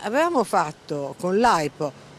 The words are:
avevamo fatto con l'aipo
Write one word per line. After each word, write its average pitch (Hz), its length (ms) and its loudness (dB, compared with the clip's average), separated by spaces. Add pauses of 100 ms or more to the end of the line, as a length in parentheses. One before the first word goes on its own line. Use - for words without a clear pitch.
avevamo 285 420 0
fatto 151 760 -4
con 185 200 0
l'aipo 156 800 0